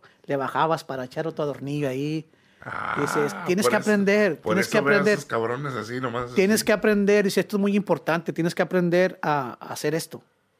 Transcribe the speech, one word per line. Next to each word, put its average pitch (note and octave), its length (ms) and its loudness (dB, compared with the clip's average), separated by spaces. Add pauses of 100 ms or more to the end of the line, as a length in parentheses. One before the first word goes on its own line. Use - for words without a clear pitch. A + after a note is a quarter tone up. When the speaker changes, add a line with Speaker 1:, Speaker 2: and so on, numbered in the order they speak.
(260)
Speaker 1:
le C#3 100 -2
bajabas C#3+ 480 0
para C3 200 -8
echar D#3 220 -6
otro D#3 180 -4
adornillo C#3 440 -4
ahí. D3 400 -4 (320)
Speaker 2:
Ah, - 400 -6
Speaker 1:
Dices, D3 340 0 (120)
"Tienes F3+ 180 2
Speaker 2:
por A#3+ 60 4
Speaker 1:
que A3+ 80 2
Speaker 2:
eso, - 40 -8
Speaker 1:
aprender, G3+ 580 2
Speaker 2:
por F3 120 0
Speaker 1:
tienes F#3+ 160 2
que - 80 0
Speaker 2:
eso G#3 80 2
veo - 100 4
a - 40 6
Speaker 1:
aprender. F#3+ 200 2
Speaker 2:
esos C#3+ 80 -12
cabrones A#2+ 480 -2
así A#2 280 -6
nomás, B2 320 -4
Speaker 1:
Tienes G3+ 220 4
Speaker 2:
así. - 100 -2
Speaker 1:
que A3 60 4
aprender", G#3 520 4
dice, G3 160 0
"esto F#3+ 160 -2
es G3 60 0
muy G3+ 140 2
importante, E3 580 0
tienes E3+ 200 -2
que - 60 0
aprender F3+ 640 2
a, C#3 360 -2
a - 140 -12
hacer D3+ 220 -4
esto, D#3+ 280 -8 (380)